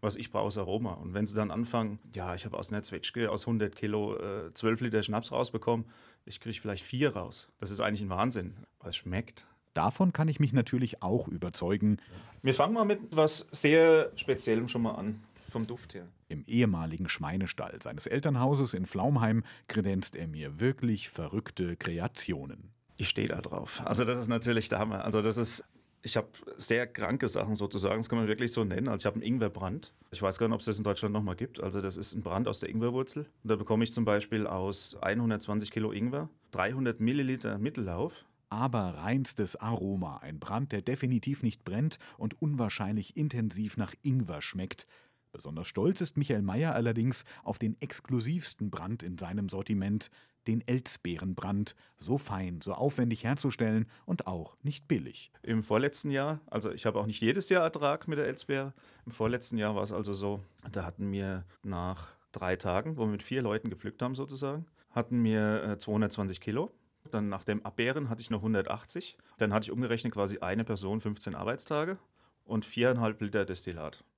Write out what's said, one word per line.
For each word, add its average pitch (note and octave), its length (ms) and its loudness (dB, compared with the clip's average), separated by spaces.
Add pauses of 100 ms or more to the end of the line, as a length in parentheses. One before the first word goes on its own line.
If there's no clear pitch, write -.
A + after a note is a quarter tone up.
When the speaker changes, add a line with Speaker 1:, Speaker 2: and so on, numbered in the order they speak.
Speaker 1:
Was G#2 140 0
ich - 160 -10
brauche, G#2 160 0
ist G2+ 100 -2
Aroma. G2 360 -2
Und F2+ 200 -8
wenn G#2 140 0
sie G2+ 80 -6
dann G#2+ 160 0
anfangen, A2 480 -2 (160)
ja, F2+ 180 -4
ich F2 120 -8
habe - 120 -6
aus - 140 -6
einer G#2 100 -2
Zwetschge, G#2+ 480 -4
aus G#2+ 160 -2
hundert G#2+ 300 0
Kilo, G#2 400 -2
äh, G2 400 -6
zwölf A#2 260 2
Liter A2 220 2
Schnaps A2 280 -2
rausbekommen, A#2+ 540 0 (400)
ich - 140 -14
kriege A2+ 200 -8
vielleicht G2+ 240 -6
vier C3+ 320 0
raus. - 440 -8
Das G2 100 -6
ist G2+ 100 -6
eigentlich G#2 220 2
ein G2 80 -4
Wahnsinn, F#2+ 460 0 (240)
weil - 100 -12
es - 60 -6
schmeckt. - 520 -6 (280)
Speaker 2:
Davon C#3+ 360 4
kann D#3 160 2
ich D3+ 120 0
mich C#3 140 6
natürlich B2 500 2
auch - 240 2
überzeugen. F#2 720 2 (440)
Speaker 1:
Wir C3 140 6
fangen - 180 6
mal A3+ 120 4
mit G#3 140 2 (120)
was D#3 400 6
sehr D#3+ 640 8
Speziellem A#2 520 2
schon A#2+ 140 0
mal A2 140 2
an, G#2+ 260 -4 (300)
vom A2+ 160 -2
Duft - 260 -10
her. F2 140 -12 (220)
Speaker 2:
Im D2+ 160 -6
ehemaligen F2 640 2
Schweinestall - 720 -4
seines A#2+ 260 -8
Elternhauses C3+ 640 2
in - 140 -2
Pflaumheim A2+ 560 4 (240)
kredenzt G2 480 0
er E2 120 -6
mir D2+ 320 -8
wirklich A#2 500 2
verrückte F2+ 680 -4
Kreationen. E2 920 -4 (260)
Speaker 1:
Ich - 100 -2
stehe - 200 0
da - 120 -2
drauf. - 460 -6
Also A2+ 180 2
das A#2+ 140 2
ist A#2 100 -2
natürlich A#2 400 2
der G2 120 0
Hammer. G#2+ 260 -2
Also G#2+ 160 2
das G#2+ 160 2
ist, - 260 0 (380)
ich - 160 -2
hab - 180 -4 (220)
sehr A#2+ 300 2
kranke A#2+ 420 0
Sachen G#2 260 0
sozusagen, G2+ 420 0
das A2+ 120 -2
kann A#2+ 80 2
man A2+ 100 2
wirklich A#2 240 0
so A2+ 140 2
nennen. G2+ 240 0
Also G#2 140 -2
ich - 20 0
hab G#2 80 2
einen A2 100 -4
Ingwerbrand. A2 720 -2 (180)
Ich F#2 100 -6
weiß F#2+ 180 2
gar A#2 80 4
nicht, A2+ 80 2
ob's G#2 100 -4
das G#2 140 0
in A2 40 -2
Deutschland G#2 300 0
noch G#2 100 0
mal F#2 120 -2
gibt. - 260 -6
Also F#2+ 200 -2
das F#2+ 160 -4
ist G2 160 -6
ein G#2+ 100 -4
Brand G2 240 0
aus G2+ 140 -2
der - 80 -6
Ingwerwurzel. B2+ 580 -2 (160)
Und G#2+ 80 0
da G#2+ 40 6
bekomme A2 280 2
ich A2+ 100 0
zum A#2 120 2
Beispiel G#2 420 2
aus F#2+ 540 -4
einhundertzwanzig G#2+ 680 0
Kilo G#2+ 220 -2
Ingwer B2 380 -2 (200)
dreihundert A#2 500 0
Milliliter B2 600 0
Mittellauf. A2 640 -2 (240)
Speaker 2:
Aber G#2+ 460 0
reinstes G#2 600 -2
Aroma, G2 640 -2
ein D2 200 -12
Brand, B2 320 -2
der G2+ 100 -2
definitiv C3 600 0
nicht A2+ 220 -2
brennt A#2+ 340 -2 (180)
und - 240 -4
unwahrscheinlich G#2+ 760 0
intensiv A2+ 580 0
nach G#2 180 -2 (100)
Ingwer A#2 380 0
schmeckt. - 460 -6 (460)
Besonders D#2 340 -8
stolz C#3+ 320 2
ist E3+ 160 -4
Michael C3 280 2
Mayer A#2+ 300 2
allerdings A#2 520 2 (180)
auf - 160 -4
den A2+ 220 0
exklusivsten C3 880 -4
Brand F#2+ 320 -6
in F2+ 140 -6
seinem F#2 320 -4
Sortiment, G2+ 600 -2 (380)
den A2+ 180 2
Elsbeerenbrand, F#2+ 1120 -2 (220)
so B2 200 0
fein, F#2 440 -4
so G2 120 -6
aufwendig A#2+ 520 0
herzustellen A2+ 600 2 (200)
und - 220 -2
auch F2 360 -6
nicht C#3+ 240 -4
billig. F2 420 -2 (140)
Speaker 1:
Im A2 180 0
vorletzten C3 480 2
Jahr, C#3+ 300 -2 (100)
also A2 220 -2
ich - 140 -6
habe G#2+ 160 2
auch G#2 40 0
nicht G#2+ 140 -4
jedes D3+ 300 2
Jahr F#3 140 6
Ertrag D#3 440 2
mit D#3 100 -2
der D3 100 0
Elsbeere, C3+ 460 -2 (320)
im A2+ 60 -12
vorletzten A#2 460 0
Jahr G#2+ 180 2
war G2+ 80 0
es G#2 80 -4
also G2+ 220 -2
so, G2+ 280 -2 (300)
da F#2+ 140 -4
hatten G2 260 -4
wir G2 320 -4 (200)
nach F2+ 440 -4 (240)
drei F#2 240 0
Tagen, G#2 400 0
wo C3 60 -4
wir G#2+ 100 2
mit G2+ 120 -4
vier C3 180 -2
Leuten A2 280 0
gepflückt - 320 -8
haben B2+ 140 -4
sozusagen, C#3 500 -6 (260)
hatten A#2+ 340 2
wir, G#2+ 380 4
äh, G#2 140 -2
zweihundertzwanzig G#2 640 0
Kilo. C3 320 -2 (400)
Dann G#2 180 0
nach F#2+ 160 -6
dem G#2 200 0
Abbeeren B2 440 0
hatte A#2 120 -4
ich A#2 80 -12
noch G#2+ 120 0
hundertachtzig. - 760 -2 (200)
Dann G#2 160 4
hatte G#2+ 120 4
ich A2 60 -6
umgerechnet A#2 400 0
quasi G2+ 280 0
eine G2+ 260 0
Person G2+ 340 -2
fünfzehn G#2 360 -4
Arbeitstage D3+ 640 -2 (460)
und A2 220 -2
viereinhalb A#2 560 2
Liter G#2 240 2
Destillat. E2 580 -8 (140)